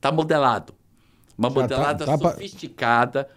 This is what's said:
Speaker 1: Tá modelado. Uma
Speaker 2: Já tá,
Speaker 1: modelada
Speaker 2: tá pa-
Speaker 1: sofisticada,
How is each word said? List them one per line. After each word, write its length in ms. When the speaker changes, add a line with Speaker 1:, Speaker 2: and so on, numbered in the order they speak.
Speaker 1:
Tá 100
modelado. 600
Uma 120
Speaker 2:
Já 40
tá, 80
Speaker 1:
modelada 440
Speaker 2:
tá 120
pa- 140
Speaker 1:
sofisticada, 1040